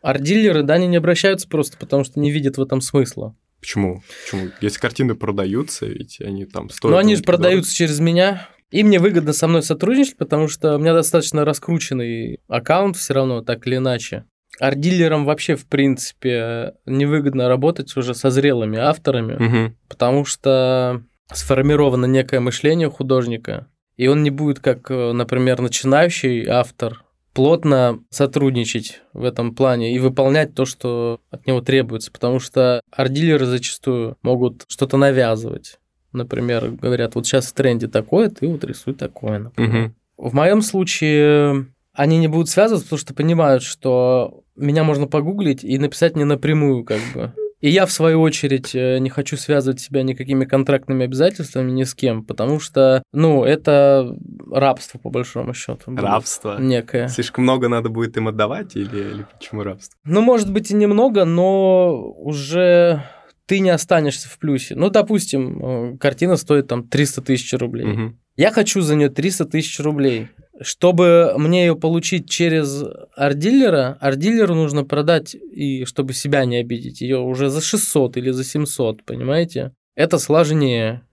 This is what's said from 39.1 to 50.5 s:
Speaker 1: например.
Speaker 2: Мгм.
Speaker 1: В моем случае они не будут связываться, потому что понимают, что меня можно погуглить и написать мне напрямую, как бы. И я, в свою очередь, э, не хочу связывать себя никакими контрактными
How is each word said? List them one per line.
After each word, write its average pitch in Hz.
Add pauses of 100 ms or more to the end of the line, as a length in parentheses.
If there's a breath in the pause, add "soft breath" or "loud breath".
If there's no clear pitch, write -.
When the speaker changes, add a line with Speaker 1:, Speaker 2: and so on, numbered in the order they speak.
Speaker 1:
например. 117
Speaker 2:
Мгм. 113 (220)
Speaker 1:
В 120
моем 185
случае 147 (260)
они 156
не 165
будут 160
связываться, 208
потому 151
что -
понимают, 151
что 123 (140)
меня 151
можно 147
погуглить 156
и 131
написать 156
мне 151
напрямую, 147
как 107 (140)
бы. 117 (280)
И 147
я, 190
в 190
свою 160
очередь, 139
э, 127
не 131
хочу 143
связывать 135
себя 135
никакими 131
контрактными 135